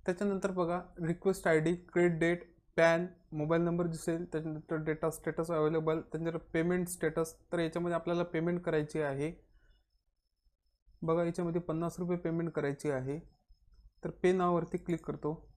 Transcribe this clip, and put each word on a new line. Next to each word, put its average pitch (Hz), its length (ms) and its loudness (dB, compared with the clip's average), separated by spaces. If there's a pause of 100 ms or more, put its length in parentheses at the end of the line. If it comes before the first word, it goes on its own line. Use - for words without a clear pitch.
त्याच्यानंतर 190 440 0
बघा, 180 300 0 (260)
रिक्वेस्ट 185 420 0
आयडी, 165 280 4
क्रेडिट 175 420 2
डेट, 170 360 0 (220)
पॅन, 165 300 6 (260)
मोबाईल 160 300 2
नंबर 170 240 0
दिसेल, 165 380 -4
त्याच्यानंतर 160 520 -6
डेटा 156 340 -2
स्टेटस 160 400 -4
अव्हेलेबल, 156 500 2
त्याच्यानंतर 165 360 -6
पेमेंट 175 520 0
स्टेटस, 160 460 -2 (180)
तर 170 60 0
याच्यामध्ये 170 360 0
आपल्याला 170 280 0
पेमेंट 175 400 0
करायची 156 380 0
आहे. 143 320 -2 (1700)
बघा, 165 220 2
याच्यामध्ये 170 360 -2
पन्नास 165 380 -4
रुपये 180 180 -2
पेमेंट 165 360 -2
करायची 143 380 -2
आहे. 135 280 -4 (880)
तर 165 60 -4
पे 185 220 2
नावावरती 175 460 2
क्लिक 170 260 -4
करतो. 151 520 -6